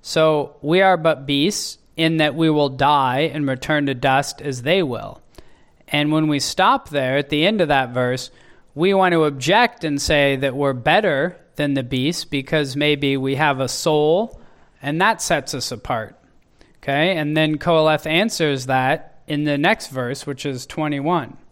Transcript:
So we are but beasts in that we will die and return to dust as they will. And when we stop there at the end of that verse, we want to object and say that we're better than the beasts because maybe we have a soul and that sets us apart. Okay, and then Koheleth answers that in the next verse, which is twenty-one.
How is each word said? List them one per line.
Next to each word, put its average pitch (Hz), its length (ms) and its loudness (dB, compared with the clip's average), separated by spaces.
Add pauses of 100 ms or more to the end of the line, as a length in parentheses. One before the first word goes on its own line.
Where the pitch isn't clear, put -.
So 156 600 0
we 165 180 2
are 190 160 6
but 156 300 -2
beasts 147 500 -2 (180)
in 160 220 2
that 151 180 2
we 160 140 2
will 147 220 2
die 135 640 2
and 151 140 -2
return 143 380 -2
to 139 100 -2
dust 135 460 0
as 131 220 -8
they 175 200 2
will. 123 380 -8 (680)
And 147 220 0
when 156 160 2
we 147 140 0
stop 214 480 0
there 135 300 0
at 143 100 -4
the 151 180 0
end 214 140 0
of 160 80 2
that 135 220 2
verse, 123 400 -2 (440)
we 185 200 2
want 185 180 4
to 165 120 4
object 151 600 0
and 143 160 -2
say 143 360 2
that 131 200 -2
we're 139 160 0
better 156 640 0 (200)
than 143 180 -2
the 135 80 0
beasts 131 420 -4
because 139 500 -4
maybe 143 440 0
we 135 160 -2
have 143 260 0
a 131 80 -2
soul 160 720 0 (400)
and 143 220 -4
that 208 180 2
sets - 320 -2
us - 180 -6
apart. 110 480 -6 (640)
Okay, 151 320 0
and 151 220 -2
then 156 220 0
Koheleth 156 480 2
answers 156 600 0
that 131 600 -2
in 147 180 -2
the 147 140 0
next 165 300 -2
verse, 131 380 -6
which 143 200 -8
is 131 180 -8
twenty-one. 151 720 -4 (160)